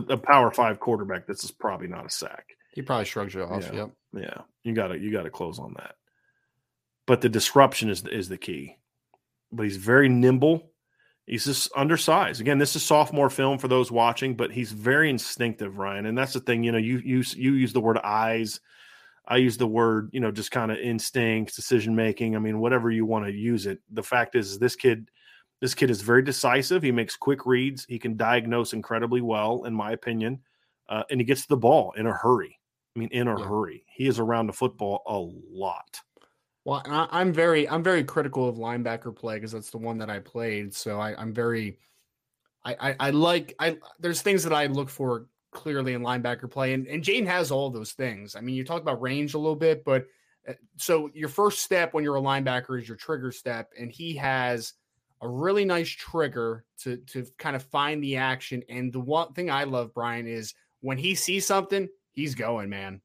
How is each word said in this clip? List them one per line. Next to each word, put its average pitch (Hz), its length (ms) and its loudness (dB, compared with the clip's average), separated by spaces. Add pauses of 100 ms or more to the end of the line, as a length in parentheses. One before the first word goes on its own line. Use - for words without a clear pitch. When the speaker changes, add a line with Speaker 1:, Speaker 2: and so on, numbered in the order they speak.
Speaker 1:
a 135 80 2
Power 123 340 8
Five 110 280 2
quarterback, 98 480 -2
this 98 180 -8
is - 60 -12
probably 92 360 -6
not 85 180 -12
a - 40 -14
sack. - 480 -10 (160)
Speaker 2:
He - 80 -8
probably 127 240 -2
shrugs 98 300 -6
you 92 80 -4
off. 92 200 -4
Speaker 1:
Yeah. 85 100 -10
Speaker 2:
Yep. 107 180 -8 (240)
Speaker 1:
Yeah. - 260 -10 (220)
You 117 100 -4
gotta, 95 240 -2
you 104 140 -6
gotta 90 180 -2
close 80 300 -10
on 60 180 -14
that. - 180 -16 (1080)
But 120 140 6
the 123 80 2
disruption 117 640 6
is, 95 180 -4
is 95 220 -6
the 92 80 -8
key. 71 400 -10 (760)
But 117 120 -4
he's 101 120 -2
very 120 320 6
nimble. 127 640 6 (560)
He's 113 160 -6
just 135 320 -2
undersized. 156 640 2
Again, 139 180 2
this 139 200 2
is 151 40 -4
sophomore 151 480 4
film 135 300 2
for 135 80 -2
those 127 240 4
watching, 117 440 2
but 117 160 -2
he's 113 200 -6
very 131 380 4
instinctive, 110 680 -4
Ryan. 98 280 -4
And 110 120 -2
that's 131 140 0
the 131 80 -4
thing, 117 240 0
you 117 80 2
know, 113 60 2
you, 120 220 2
you, 127 220 2 (140)
you 131 200 2
use 127 180 2
the 123 80 4
word 113 160 4
eyes. 110 640 -2 (680)
I 123 100 2
use 127 200 4
the 120 100 2
word, 110 460 2
you 127 80 -4
know, 110 100 0
just 104 200 -8
kinda 110 300 -2
instinct, 113 720 0
decision-making. 113 840 2
I - 20 -2
mean, 107 200 -2
whatever 117 300 2
you 113 160 2
wanna 107 240 0
use 104 360 -2
it. 98 140 -6 (120)
The 107 120 -4
fact 120 320 0
is, 98 220 0
this 120 200 0
kid, 113 320 2 (500)
this 127 140 -2
kid 135 160 2
is 104 120 0
very 120 200 8
decisive. 135 640 2
He 135 100 4
makes 117 240 -2
quick 139 280 -2
reads. 131 400 2
He 120 140 -10
can 113 160 -4
diagnose 113 560 2
incredibly 117 500 -2
well, 113 440 0
in 117 80 -6
my 107 180 -4
opinion. 113 500 -4 (460)
Uh, 110 220 -4
and 135 100 0
he 120 60 0
gets 131 160 2
to - 80 -14
the 143 80 4
ball 117 400 6
in 110 100 -2
a 110 60 0
hurry. 110 460 2 (360)
I 117 40 -6
mean, 113 120 -6
in 123 160 0
a 110 120 0
Speaker 2:
Yeah. 101 60 -8
Speaker 1:
hurry. 101 420 -4
He 131 200 -4
is 117 120 2
around 113 280 2
the 104 60 -6
football 101 520 -4
a 107 120 -4 (360)
lot. 92 460 -8 (680)
Speaker 2:
Well, 139 200 -4
and 143 80 -8
I, 160 180 0
I'm 180 220 2
very, 160 340 4
I'm 165 160 -2
very 170 220 2
critical 135 420 -2
of 120 80 -2
linebacker 117 600 -4
play 110 240 -8
'cause 110 120 -10
that's 110 180 -12
the - 80 -12
one 113 200 -6
that 110 120 -8
I 104 100 -6
played. 104 540 -6
So 104 240 -6
I, 107 240 -6
I'm 110 120 -8
very, 113 440 -2 (840)
I, 123 280 -4
I, 131 80 -10
I 139 100 0
like, 165 500 2
I, 160 180 -2 (220)
there's 170 220 -4
things 196 220 2
that 160 100 0
I 147 140 2
look 139 220 -2
for 123 380 -4 (240)
clearly 135 420 -4
in 120 80 -4
linebacker 120 480 -2
play, 131 240 -2
and, 131 140 -4
and 151 160 -6
Jaden 202 240 0
has 175 240 0
all 139 180 0
those 110 220 -10
things. 104 440 -8
I 104 60 -14
mean, 127 140 -6
you 131 80 -4
talk 165 180 -6
about 135 200 -4
range 143 320 -4
a 156 60 -4
little 156 180 -2
bit, 156 260 2
but, 131 240 0 (400)
uh, 127 60 -12 (240)
so 156 360 0
your 151 160 -6
first 202 340 2
step 175 300 2
when 156 100 0
you're 147 120 0
a 139 60 0
linebacker 135 580 -2
is 110 80 -12
your 113 100 -12
trigger 127 340 -6
step, 113 460 -8
and 120 140 -12
he 165 240 -10
has 127 580 -2 (500)
a 120 60 -8
really 185 360 0
nice 170 240 0
trigger 120 760 -4 (140)
to, 123 180 -8
to 131 280 -12 (120)
kind 143 180 -4
of 131 80 -8
find 147 400 -2
the 139 140 -4
action. 131 520 -4
And 123 220 -6
the 127 80 -8
one 151 340 -2
thing 175 160 -6
I 139 140 0
love, 123 300 -4
Brian, 117 340 -4
is 113 260 -8 (280)
when 131 160 -4
he 180 180 -2
sees 190 320 -2
something, 196 400 0 (240)
he's 143 240 -6
going, 110 340 -4
man. 98 360 -12